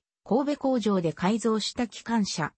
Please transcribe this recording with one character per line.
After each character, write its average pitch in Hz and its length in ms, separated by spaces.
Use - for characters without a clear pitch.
神 277 300
戸 285 60
工 262 180
場 202 220
で 165 120
改 208 260
造 220 220
し - 120
た 240 160
機 - 140
関 226 240
車、 - 320